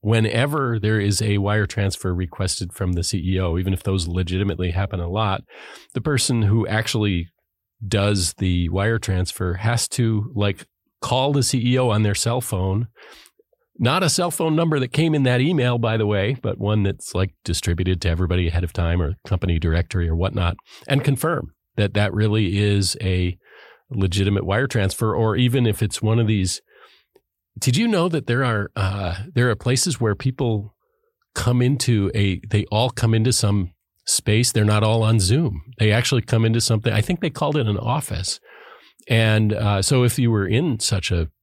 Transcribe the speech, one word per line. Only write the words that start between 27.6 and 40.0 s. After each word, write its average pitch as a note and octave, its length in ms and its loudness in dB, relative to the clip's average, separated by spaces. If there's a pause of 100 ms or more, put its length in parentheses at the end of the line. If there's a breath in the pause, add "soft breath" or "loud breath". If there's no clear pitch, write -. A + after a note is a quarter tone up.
you A3+ 100 2
know F#3 220 2
that D#3 180 -4
there B2 160 0
are, A2 320 -2
uh, G2 580 -4
there B2 160 4
are G#2+ 60 2
places B2+ 440 -2
where A2 160 2
people A2+ 600 -2 (600)
come B2 260 2
into B2 520 2
a, G2 340 0
they G#2 240 2
all A#2 180 2
come A2+ 240 0
into A2+ 200 2
some G2+ 400 0 (320)
space. A2+ 460 0
They're G#2+ 140 2
not G#2 180 4
all A2 200 2
on A2 160 4
Zoom. G#2 420 2 (180)
They A2 120 4
actually A#2+ 300 2
come A2+ 240 2
into A2+ 160 2
something. A2 320 0
I G#2 80 2
think F3+ 200 -2
they E3+ 80 -2
called D3+ 280 -2
it A#2 100 0
an G#2 100 0
office. A#2 600 -4 (680 loud breath)
And, A2 460 4
uh, G#2 280 0
so B2+ 220 2